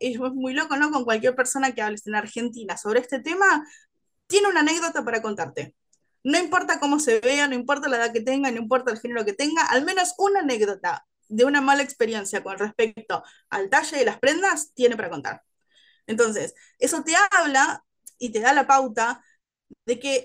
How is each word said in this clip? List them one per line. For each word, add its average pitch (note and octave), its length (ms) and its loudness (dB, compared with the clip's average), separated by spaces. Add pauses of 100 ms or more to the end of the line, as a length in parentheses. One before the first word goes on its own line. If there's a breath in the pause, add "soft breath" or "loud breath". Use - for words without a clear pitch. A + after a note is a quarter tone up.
es A#3+ 180 -4
muy C4 340 -4
loco, D4+ 220 -2
¿no? D4 160 0
Con C4+ 140 -2
cualquier A3+ 280 0
persona C4 400 0
que A3+ 80 -8
hables G#3 240 -6
en G#3+ 100 -6
Argentina A3 600 -6
sobre G#3+ 240 0
este B3+ 200 -4
tema, E4+ 460 2 (640 loud breath)
tiene G4+ 220 4
una F4 100 2
anécdota D#4 460 0
para A3+ 160 -2
contarte. - 520 -8 (480)
No D4 160 0
importa F4+ 440 0
cómo C#4+ 180 2
se A3+ 220 2
vea, C#4 260 2
no C4 80 -4
importa C4 320 -2
la B3 80 0
edad A#3 160 0
que A3+ 80 -2
tenga, C4 320 0
no A3+ 80 -6
importa B3 320 0
el G#3+ 80 -6
género A#3 240 -6
que G#3 80 -2
tenga, D4+ 340 0
al C4 200 0
menos F#4 320 0
una G4 240 2
anécdota G#3 640 -2 (240)
de G#3+ 160 4
una C#4+ 160 4
mala C#4 220 4
experiencia G#3+ 600 -4
con G3 140 -10
respecto G#3+ 640 -4 (260 loud breath)
al G3 200 -4
talle D4+ 280 0
de C4 80 2
las G#3 140 0
prendas E4+ 540 0
tiene A#3 240 2
para G3 120 -8
contar. - 340 -10 (640 soft breath)
Entonces, G#3+ 480 -2 (260 soft breath)
eso D#4+ 260 0
te D#4+ 80 -2 (180)
habla D4+ 540 2 (320)
y A#3+ 160 -6
te G#3+ 80 -2
da B3 120 4
la - 140 4
pauta B3 560 2 (640 soft breath)
de A#3+ 140 -2
que C4+ 260 0